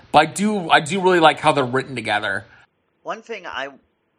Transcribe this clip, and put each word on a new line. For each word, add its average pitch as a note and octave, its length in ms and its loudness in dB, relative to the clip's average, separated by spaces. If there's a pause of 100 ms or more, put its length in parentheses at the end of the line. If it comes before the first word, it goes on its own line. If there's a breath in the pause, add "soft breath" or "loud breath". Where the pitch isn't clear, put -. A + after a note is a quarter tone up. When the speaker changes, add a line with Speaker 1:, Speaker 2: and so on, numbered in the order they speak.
(120 loud breath)
Speaker 1:
But C#3+ 80 4
I D#3 60 6
do, F#3+ 440 -4
I D3 100 6
do D#3+ 200 -4
really F3+ 200 4
like D#3 200 4
how D3+ 140 2
they're C#3 100 0
written C3 320 -4
together. G#2+ 500 -4 (580 soft breath)
Speaker 2:
One F#3+ 180 -10
thing G#3 240 -14
I, C3+ 240 -10 (480)